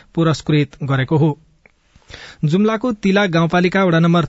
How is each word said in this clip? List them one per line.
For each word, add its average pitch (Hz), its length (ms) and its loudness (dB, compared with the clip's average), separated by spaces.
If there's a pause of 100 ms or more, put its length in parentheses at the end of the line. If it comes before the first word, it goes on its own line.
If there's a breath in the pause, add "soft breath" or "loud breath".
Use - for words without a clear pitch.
(140 loud breath)
पुरस्कृत 151 680 -2
गरेको 135 320 -2
हो। 147 220 0 (1040 loud breath)
जुम्लाको 214 560 0
तिला 202 300 0
गाउँपालिका 175 560 0
वडा 170 160 2
नम्बर 170 280 2